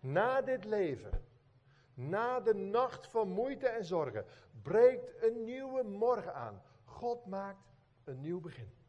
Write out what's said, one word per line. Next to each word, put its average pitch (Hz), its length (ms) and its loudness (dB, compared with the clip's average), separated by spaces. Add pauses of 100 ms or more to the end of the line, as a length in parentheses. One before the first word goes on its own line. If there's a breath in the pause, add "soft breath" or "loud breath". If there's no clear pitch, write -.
Na 214 420 2
dit 254 220 -2
leven, 156 600 -2 (680 soft breath)
na 214 460 -2
de 220 140 4
nacht 208 520 0
van 220 220 2
moeite 247 400 0
en 226 160 0
zorgen, 151 400 0 (380 loud breath)
breekt 240 600 6
een 226 220 0
nieuwe 262 380 -4
morgen 214 520 0
aan. 110 280 -10 (220 soft breath)
God 240 420 -6
maakt 196 460 -10 (320)
een 131 160 -10
nieuw 170 200 -6
begin. 127 300 -14 (180)